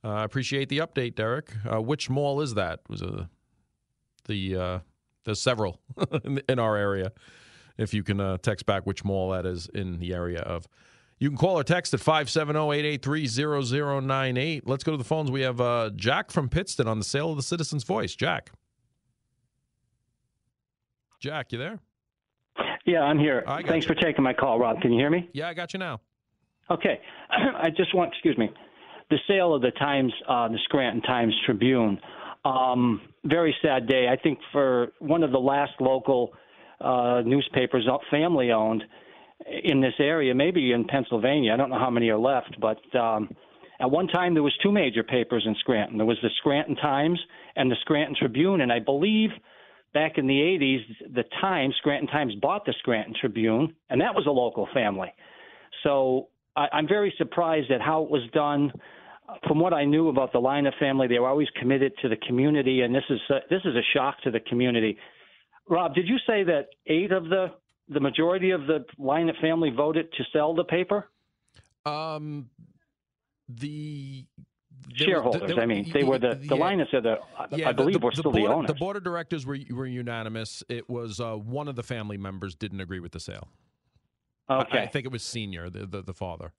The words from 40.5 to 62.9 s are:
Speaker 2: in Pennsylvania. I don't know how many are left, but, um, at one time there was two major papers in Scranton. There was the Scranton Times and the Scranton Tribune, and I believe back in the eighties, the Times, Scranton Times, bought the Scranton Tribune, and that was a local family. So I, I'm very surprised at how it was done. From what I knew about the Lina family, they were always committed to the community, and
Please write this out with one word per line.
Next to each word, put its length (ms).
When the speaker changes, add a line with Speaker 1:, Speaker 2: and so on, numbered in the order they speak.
Speaker 2:
in 140
Pennsylvania. 680
I 40
don't 120
know 100
how 100
many 200
are 80
left, 420
but, 200
um, 380
at 100
one 180
time 260
there 100
was 200
two 80
major 320
papers 420
in 140
Scranton. 380
There 100
was 140
the 160
Scranton 380
Times 440
and 140
the 120
Scranton 360
Tribune, 440
and 100
I 80
believe 500
back 240
in 80
the 160
eighties, 400
the 100
Times, 380
Scranton 300
Times, 340
bought 240
the 140
Scranton 400
Tribune, 560
and 120
that 140
was 100
a 60
local 420
family. 400
So 460
I, 180
I'm 140
very 300
surprised 520
at 120
how 220
it 60
was 220
done. 400
From 120
what 140
I 120
knew 240
about 240
the 60
Lina 400
family, 280
they 120
were 100
always 180
committed 420
to 80
the 80
community, 540
and 120